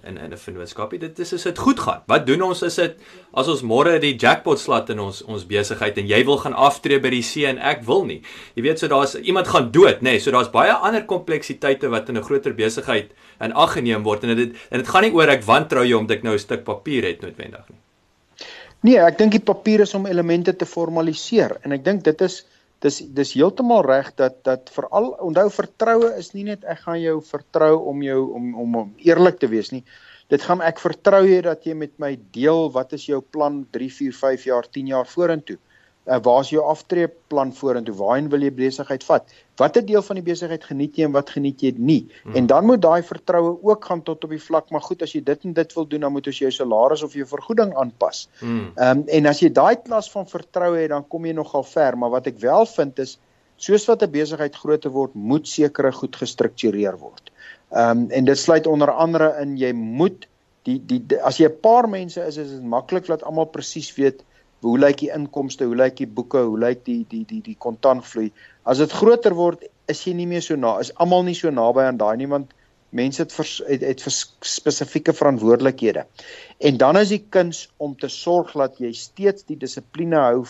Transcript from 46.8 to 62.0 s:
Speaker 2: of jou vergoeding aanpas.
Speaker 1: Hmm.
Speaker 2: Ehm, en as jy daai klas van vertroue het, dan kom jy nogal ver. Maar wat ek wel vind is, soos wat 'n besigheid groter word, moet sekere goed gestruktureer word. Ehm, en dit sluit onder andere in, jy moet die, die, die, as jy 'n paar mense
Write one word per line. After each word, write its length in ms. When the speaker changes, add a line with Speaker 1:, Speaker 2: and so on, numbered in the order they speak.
Speaker 2:
of 100
jou 100
vergoeding 520
aanpas. 520
Speaker 1:
Hmm. 360
Speaker 2:
Ehm, 320
en 180
as 140
jy 120
daai 240
klas 340
van 160
vertroue 520
het, 100
dan 200
kom 160
jy 80
nogal 300
ver. 340
Maar 140
wat 160
ek 120
wel 280
vind 320
is, 200
soos 300
wat 160
'n 80
besigheid 460
groter 340
word, 240
moet 320
sekere 460
goed 240
gestruktureer 800
word. 320
Ehm, 400
en 140
dit 140
sluit 280
onder 240
andere 500
in, 160
jy 160
moet 540
die, 200
die, 220
die, 160
as 160
jy 80
'n 160
paar 260
mense 380